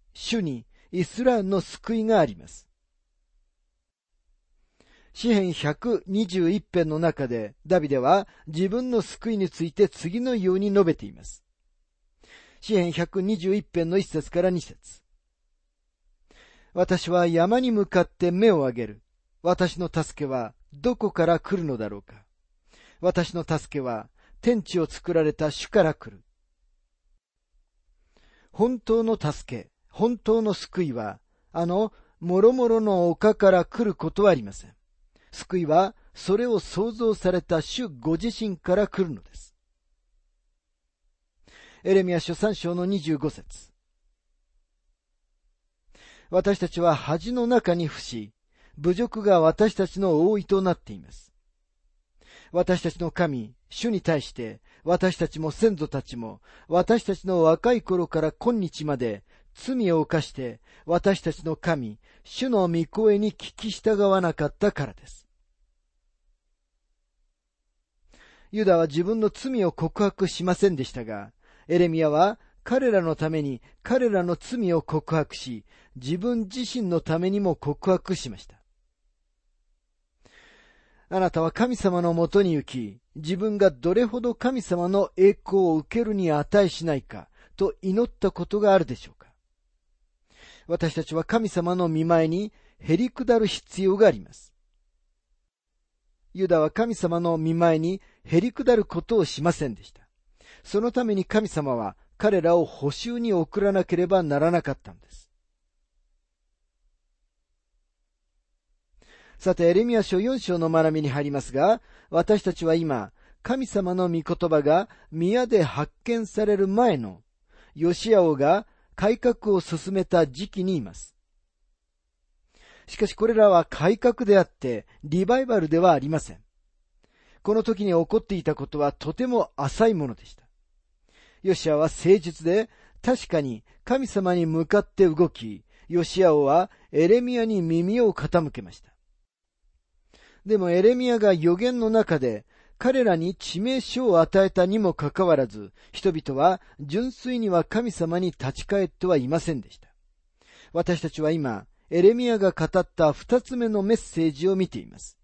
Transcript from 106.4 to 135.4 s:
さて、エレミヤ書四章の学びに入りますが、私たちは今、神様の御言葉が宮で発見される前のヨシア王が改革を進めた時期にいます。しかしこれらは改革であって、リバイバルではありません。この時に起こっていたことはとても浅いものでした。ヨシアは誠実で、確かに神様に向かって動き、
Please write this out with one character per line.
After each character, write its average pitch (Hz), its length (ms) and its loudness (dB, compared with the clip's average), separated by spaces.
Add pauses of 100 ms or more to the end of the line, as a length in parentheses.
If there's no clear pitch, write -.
さ 185 160 0
て、 170 140 2
エ 175 60 6
レ 214 100 4
ミ 240 100 -2
ヤ 220 80 2
書 185 160 -2
四 240 220 -2
章 180 180 -4
の 165 100 -2
学 160 240 2
び 156 100 -2
に 143 80 -2
入 143 140 -4
り 143 60 -6
ま 139 100 -4
す 120 120 -14
が、 180 280 2 (300)
私 170 320 2
た 185 100 -2
ち 170 120 -8
は 160 100 2
今、 143 380 -4 (300)
神 262 240 -4
様 180 280 -2
の 180 140 0
御 165 140 -2
言 175 260 -4
葉 156 140 2
が 160 260 2 (240)
宮 196 340 0
で 220 160 4
発 143 300 -4 (120)
見 233 220 -4
さ 214 180 -4
れ 208 120 2
る 196 100 2
前 208 300 2
の 101 260 -10 (520)
ヨ 165 180 0
シ 220 240 2
ア 185 60 8
王 160 120 4
が 156 320 2 (280)
改 220 240 0
革 220 360 0
を 180 60 2
進 165 320 -8
め 190 140 -2
た 170 200 4
時 139 220 -12
期 185 160 -6
に 185 120 -2
い 143 40 -2
ま 95 140 -12
す。 - 200 -20 (1700)
し - 80 -16
か 214 100 0
し - 60 -6
こ 220 140 -2
れ 226 80 2
ら 214 160 8
は 170 160 6
改 196 320 0
革 240 260 0
で 202 140 8
あ 180 40 6
っ - 80 -2
て、 120 360 -8 (180)
リ 170 220 0
バ 247 140 2
イ 269 60 -2
バ 226 140 0
ル 156 80 -2
で 160 100 2
は 175 140 6
あ 147 60 4
り 131 100 -6
ま 156 100 -2
せ - 140 -10
ん。 82 100 -20 (1000)
こ 208 120 0
の 220 80 2
時 208 220 -2
に 196 60 0
起 165 160 4
こ 220 100 0
っ 220 60 2
て 202 140 -6
い 160 60 -6
た 151 120 -2
こ 135 120 -8
と - 120 -10
は 143 140 0
と - 200 -10
て 254 140 -4
も 240 280 0
浅 143 340 0
い 220 60 2
も 151 140 -4
の 113 60 -10
で - 100 -20
し - 100 -20
た。 - 100 -20 (960)
ヨ 185 120 2
シ - 160 -2
ア 151 60 4
は 151 80 2
誠 175 340 4
実 156 260 -8
で、 202 260 0 (320)
確 247 260 -2
か 165 140 0
に 120 220 -8 (200)
神 262 220 -2
様 185 280 0
に 170 120 2
向 160 180 0
か 208 140 2
っ 202 100 -2
て 196 180 4
動 160 220 4
き、 107 360 -12 (240)